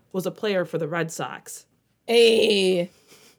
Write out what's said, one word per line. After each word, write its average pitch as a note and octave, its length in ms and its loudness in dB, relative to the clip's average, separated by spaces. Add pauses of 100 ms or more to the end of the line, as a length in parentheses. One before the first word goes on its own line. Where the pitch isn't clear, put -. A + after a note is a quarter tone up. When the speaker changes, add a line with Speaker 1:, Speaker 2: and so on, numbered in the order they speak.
(120)
Speaker 1:
was F3+ 140 -4
a F3+ 60 -4
player G3 320 -2
for E3 140 -6
the D#3 100 -4
Red E3 240 -4
Sox. - 520 -12 (440)
Speaker 2:
Hey. G#3+ 840 4 (480)